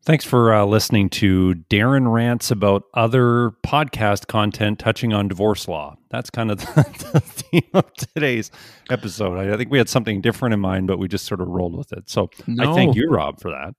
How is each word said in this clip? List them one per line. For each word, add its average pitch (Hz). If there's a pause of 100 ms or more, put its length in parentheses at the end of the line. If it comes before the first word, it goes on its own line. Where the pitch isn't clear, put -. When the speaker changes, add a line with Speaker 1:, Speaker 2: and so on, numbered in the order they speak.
Speaker 1:
Thanks 160
for, 117
uh, 104
listening 104
to 92 (140)
Darren 120
rants 117
about 101 (100)
other 120 (140)
podcast 113
content 104
touching 113
on 101
divorce 98
law. 76 (140)
That's 120
kind 113
of 101
<laughs> -
the, -
the 160
theme -
of -
today's 135 (380)
episode. 104
I, 98
I 107
think 117
we 139
had 120
something 110
different 117
in 104
mind, 95
but 92
we 95
just 92
sort 95
of 90
rolled 87
with -
it. 92
So - (300)
I 139
thank 147
Speaker 2:
No. 110
Speaker 1:
you, 165
Rob, 78
for 85
that. 73